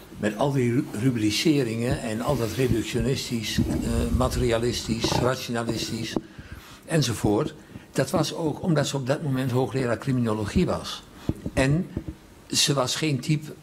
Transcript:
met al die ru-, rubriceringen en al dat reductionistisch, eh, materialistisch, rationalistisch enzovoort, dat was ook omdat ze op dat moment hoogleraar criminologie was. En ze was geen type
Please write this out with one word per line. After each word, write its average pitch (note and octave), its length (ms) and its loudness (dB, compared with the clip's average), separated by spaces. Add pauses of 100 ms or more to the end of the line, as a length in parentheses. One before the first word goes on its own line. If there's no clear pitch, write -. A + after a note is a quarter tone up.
(180)
met G#2 200 -2
al C#3 140 2
die B2 220 2
ru-, A2+ 100 2 (180)
rubriceringen A#2+ 1000 2
en A2 200 -2
al C3+ 160 0
dat A2+ 180 0
reductionistisch, A#2 1000 0
eh, A#2 600 0
materialistisch, A#2 960 0
rationalistisch A#2 1000 -2 (720)
enzovoort, B2 680 2 (380)
dat C3+ 180 0
was E3 260 0
ook D3+ 280 -4
omdat D3 240 2
ze C#3 80 -4
op C3 120 -4
dat C#3 160 0
moment C3 280 0
hoogleraar A#2+ 460 0
criminologie A#2+ 680 2
was. - 380 -4 (500)
En C#3+ 340 2 (600)
ze - 260 2
was B2+ 220 0
geen D3+ 240 0
type D3+ 320 -2 (120)